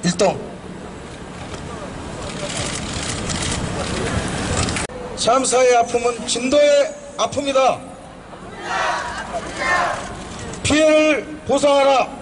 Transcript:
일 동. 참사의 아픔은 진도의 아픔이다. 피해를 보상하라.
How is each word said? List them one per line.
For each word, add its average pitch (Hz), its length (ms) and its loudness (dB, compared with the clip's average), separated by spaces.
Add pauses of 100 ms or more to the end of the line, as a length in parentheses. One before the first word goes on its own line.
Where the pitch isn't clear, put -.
일 175 140 2
동. 165 220 4 (4000)
참사의 247 600 4
아픔은 233 500 0
진도의 285 680 4 (220)
아픔이다. 262 640 2 (2750)
피해를 311 840 4
보상하라. 277 600 6 (140)